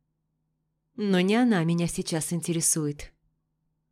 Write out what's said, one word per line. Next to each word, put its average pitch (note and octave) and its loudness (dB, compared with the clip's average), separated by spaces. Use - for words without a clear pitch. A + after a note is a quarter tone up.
Но G3 2
не F#3+ 2
она A3+ 4
меня E3+ 0
сейчас E3+ -4
интересует. D#3+ -2